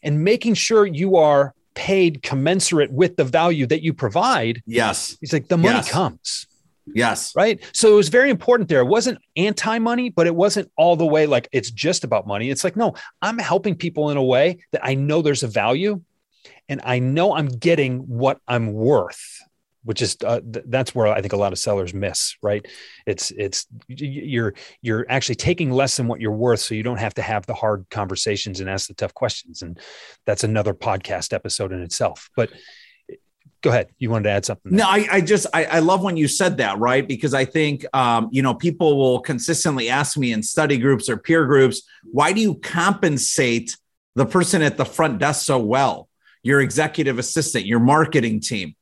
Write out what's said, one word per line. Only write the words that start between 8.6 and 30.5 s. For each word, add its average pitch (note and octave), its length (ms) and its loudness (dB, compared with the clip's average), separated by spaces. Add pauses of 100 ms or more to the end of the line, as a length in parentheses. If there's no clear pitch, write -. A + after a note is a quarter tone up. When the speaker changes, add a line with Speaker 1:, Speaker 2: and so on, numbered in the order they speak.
Speaker 1:
there. D3 120 4
It B2 80 4
wasn't A3 320 0 (160)
anti-money, A3+ 760 -2
but E3+ 160 2
it E3+ 100 0
wasn't G3 400 0
all E3+ 200 4
the E3 100 0
way D3+ 220 4
like, C3 240 0
it's A2+ 180 -2
just C#3 340 -2
about A2 220 -2
money. G#2 240 -4
It's C3+ 140 -6
like, F3+ 120 -2
no, G#3+ 200 0 (260)
I'm A3 160 -4
helping G3 380 -2
people D3+ 340 -4
in C#3+ 80 -2
a C3+ 60 0
way C#3 340 2 (140)
that C#3+ 120 -4
I C3+ 120 -2
know D3 260 0
there's C#3+ 220 0
a B2 40 -4
value C3+ 540 0 (680)
and C#3 160 -8
I B2+ 140 -2
know C#3+ 380 0
I'm D3+ 120 -2
getting C3 600 0
what C3 400 0
I'm A#2 260 -2
worth, A2 680 0 (440)
which A2 180 -4
is, - 240 -2
uh, A#2 140 0
th-, A2+ 280 -10
that's B2 280 -2
where A#2 100 2
I G#2 160 2
think G2 120 -4
a G2+ 40 -2
lot G2+ 160 0
of F2+ 60 -8
sellers F#2+ 340 -2
miss, G2 480 -4
right? G#2 240 -2 (400)
It's, - 260 -4
it's, - 360 -6 (200)
y-, B2+ 140 -16
y-, D3 60 -8 (180)
you're, A#2 300 -2 (260)
you're A2+ 280 -2
actually B2+ 260 -2
taking E3+ 340 -2
less C3 260 0
than B2 120 -2
what A#2 120 -4
you're G#2+ 120 -2
worth. A2+ 280 2
So - 140 -6
you A2 80 -6
don't A#2+ 160 -4
have G#2+ 180 -6
to A#2 60 -6
have G#2 240 -4
the A2+ 80 -8
hard G#2 380 -4
conversations G2 680 -6
and F#2+ 80 -8
ask G2 180 -6
the F#2 80 -16
tough - 180 -6
questions. - 480 -6
And E2+ 180 -14 (460)
that's G#2 180 -2
another G#2+ 300 0